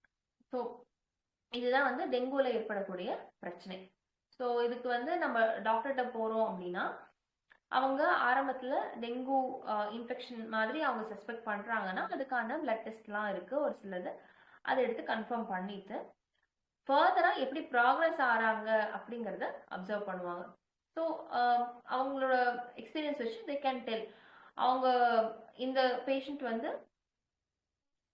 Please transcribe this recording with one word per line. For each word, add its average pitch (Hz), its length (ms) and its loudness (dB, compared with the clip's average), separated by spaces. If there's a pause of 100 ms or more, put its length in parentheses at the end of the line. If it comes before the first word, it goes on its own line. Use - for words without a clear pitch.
(500)
So, 247 300 -6 (720)
இதுதான் 247 460 2
வந்து 269 220 0
டெங்குல 269 260 2
ஏற்படக்கூடிய 214 920 -4
பிரச்சனை. 185 540 -12 (360)
So 240 340 0
இதுக்கு 240 260 0
வந்து 254 300 0
நம்ம 254 220 2
டாக்டர்கிட்ட 226 640 2 (140)
போறோம் 220 280 2
அப்படின்னா, 180 600 -4 (640)
அவங்க 269 440 4
ஆரம்பத்துல 262 600 2 (260)
டெங்கு, 254 680 -2
அ, 208 160 0
இன்ஃபெக்ஷன் 226 640 -8
மாதிரி 226 340 0
அவங்க 220 320 -2
சஸ்பெக்ட் 226 400 -8
பண்றாங்கன்னா, 208 540 -2
அதுக்கான 262 560 -2
பிளட் 220 220 -2
டெஸ்ட்லாம் 208 420 -6
இருக்கு 190 320 -4
ஒரு 262 220 0
சிலது, 185 300 -6 (500)
அதை 262 220 2
எடுத்து 233 300 -2
கன்ஃபார்ம் 220 340 -4
பண்ணிட்டு, 196 580 -6 (800)
ஃபர்தரா 359 480 6
எப்படி 277 280 -2
ப்ராக்ரஸ் 285 560 4
ஆறாங்க 220 760 2
அப்படிங்கறத 220 500 -6 (240)
அப்சர்வ் 202 400 -4
பண்ணுவாங்க. 180 440 -6 (400)
So, 320 400 -4
அ, 240 220 4 (340)
அவங்களோட 262 440 0 (400)
எக்ஸ்பீரியன்ஸ் 294 440 -4
வச்சு 226 280 -4
they 311 40 -6
can 269 280 0
tell. 220 360 -6 (400)
அவங்க 254 340 2 (640)
இந்த 254 520 2
பேஷண்ட் 277 360 -2
வந்து, 233 460 -4 (1300)